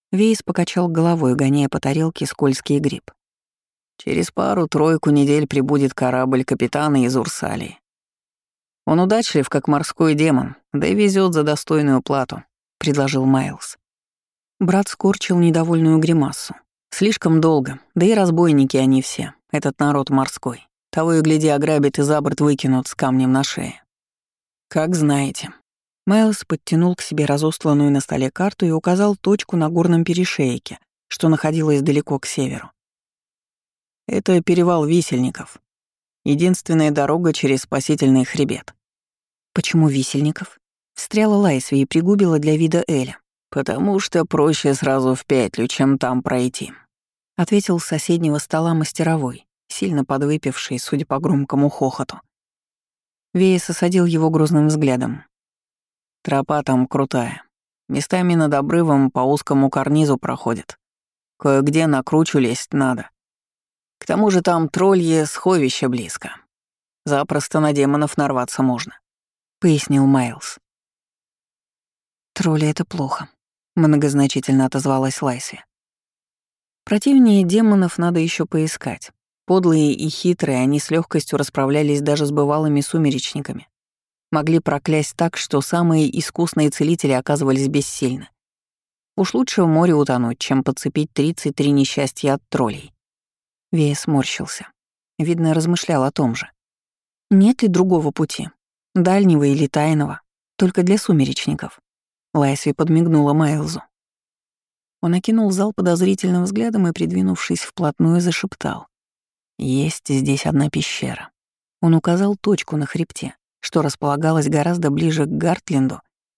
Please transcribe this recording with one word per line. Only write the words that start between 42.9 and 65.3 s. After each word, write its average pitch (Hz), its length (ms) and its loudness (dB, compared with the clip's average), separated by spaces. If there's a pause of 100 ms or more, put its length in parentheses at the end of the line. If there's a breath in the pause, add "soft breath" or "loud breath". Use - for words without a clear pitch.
«Потому 180 500 -2
что 170 260 -2
проще 151 480 2
сразу 135 400 0
в - 120 -6
петлю, 120 420 0
чем 135 320 0
там 127 240 -2
пройти», 127 500 -4 (640)
ответил 185 420 0
с - 60 -6
соседнего 165 540 -2
стола 165 340 -2
мастеровой, 156 720 -2 (220)
сильно 165 360 -4
подвыпивший, 139 760 -4
судя 139 260 -4
по 139 140 -4
громкому 143 500 0
хохоту. - 500 -4 (1160)
Веес 185 340 2
осадил 175 360 2
его 160 260 2
грозным 156 380 2
взглядом. 131 540 -2 (1000)
«Тропа 143 400 -2
там 131 240 0
крутая. 135 560 -4 (460)
Местами 180 460 0
над 151 180 2
обрывом 143 580 2
по - 80 -4
узкому 139 500 0
карнизу 143 480 0
проходит. - 600 -6 (580)
Кое-где 143 480 2
на 143 160 2
кручу 156 380 0
лезть 120 320 -2
надо. 127 380 -2 (880)
К - 60 -20
тому 202 260 0
же 180 100 2
там 170 280 0
троллье 170 560 2
сховище 147 640 0